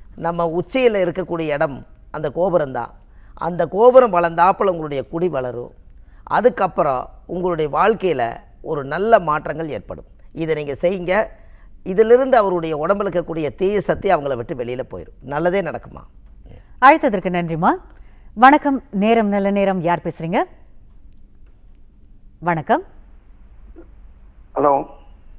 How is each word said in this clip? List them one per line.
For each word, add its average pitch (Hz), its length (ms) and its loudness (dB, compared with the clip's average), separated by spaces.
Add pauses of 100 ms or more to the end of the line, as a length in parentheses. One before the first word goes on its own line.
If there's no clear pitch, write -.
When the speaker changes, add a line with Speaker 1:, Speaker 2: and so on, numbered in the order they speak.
(160)
Speaker 1:
நம்ம 170 300 -2
உச்சியில 208 580 0
இருக்கக்கூடிய 165 500 -4
இடம் 147 320 -4 (240)
அந்த 151 200 -6
கோபுரம்தான். 156 640 -2 (420)
அந்த 175 260 -4 (120)
கோபுரம் 247 380 6
வளர்ந்தாப்புல 175 600 2
உங்களுடைய 151 300 -6 (100)
குடி 170 160 -2
வளரும். 123 440 -6 (500)
அதுக்கப்புறம் 175 800 -2 (240)
உங்களுடைய 170 440 -4
வாழ்க்கையில 170 520 0 (380)
ஒரு 147 240 -8
நல்ல 196 340 2
மாற்றங்கள் 156 580 -4
ஏற்படும். 90 320 -14 (240)
இதை 160 220 -4
நீங்க 143 280 -6
செய்யுங்க. 185 320 -2 (680)
இதிலிருந்து 233 540 4
அவருடைய 180 380 0 (100)
உடம்புல 202 240 0
இருக்கக்கூடிய 160 460 -4
தீய 196 260 0
சக்தி 165 340 -2
அவங்கள 143 220 -2
விட்டு 120 180 -8
வெளியில 123 260 -8 (100)
போயிடும். - 300 -16
நல்லதே 165 480 -2
நடக்குமா? 113 340 -14 (800)
Speaker 2:
அழைத்ததற்கு 254 560 6
நன்றிம்மா. 175 360 0 (640)
வணக்கம், 277 560 4
நேரம் 208 440 2
நல்ல 196 160 0
நேரம். 196 300 0
யார் 165 260 0
பேசுறீங்க? 165 340 -4 (2000)
வணக்கம். 175 440 0 (1700)
Speaker 3:
ஹலோ. 143 180 2 (680)